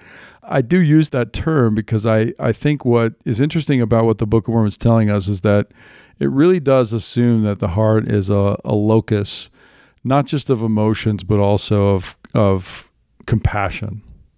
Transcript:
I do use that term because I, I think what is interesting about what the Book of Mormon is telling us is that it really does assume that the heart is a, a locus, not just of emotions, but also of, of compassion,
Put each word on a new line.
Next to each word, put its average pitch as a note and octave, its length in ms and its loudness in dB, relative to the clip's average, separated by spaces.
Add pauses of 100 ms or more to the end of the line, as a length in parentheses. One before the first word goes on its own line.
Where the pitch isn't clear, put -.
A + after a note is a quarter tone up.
(480)
I C#3+ 140 0
do C#3+ 180 0
use D#3 320 4
that B2 220 -4
term B2+ 420 0
because A2 300 -2
I, A2 340 0
I C3 120 -2
think D3 340 -2
what A#2 280 2 (120)
is A2+ 140 -2
interesting D3 420 0
about A2+ 240 2
what A2 140 2
the A2+ 80 -4
Book A2 200 0
of A2+ 60 -2
Mormon A2 160 2
is - 80 -8
telling A2+ 320 2
us G2+ 180 -2
is G2+ 140 -4
that G#2 260 2 (520)
it C#3+ 100 0
really E3+ 300 2
does C3 340 2
assume A#2 500 2
that G2+ 160 -2
the G#2 100 -2
heart A2 380 2
is G2+ 220 0
a, G2+ 340 2
a C3 100 -4
locus, G#2+ 760 0 (540)
not C3+ 220 0
just C#3 240 -6
of A#2 120 0
emotions, G#2+ 600 -2
but G2+ 160 0
also G2+ 560 0
of, - 220 -8 (160)
of G2 580 -2 (340)
compassion, G#2 760 -4 (360)